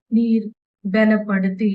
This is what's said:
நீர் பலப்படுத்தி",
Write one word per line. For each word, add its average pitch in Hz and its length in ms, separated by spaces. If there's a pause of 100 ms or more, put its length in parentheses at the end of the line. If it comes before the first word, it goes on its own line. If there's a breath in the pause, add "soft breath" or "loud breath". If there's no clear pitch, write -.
நீர் 226 400 (380)
பலப்படுத்தி", 208 920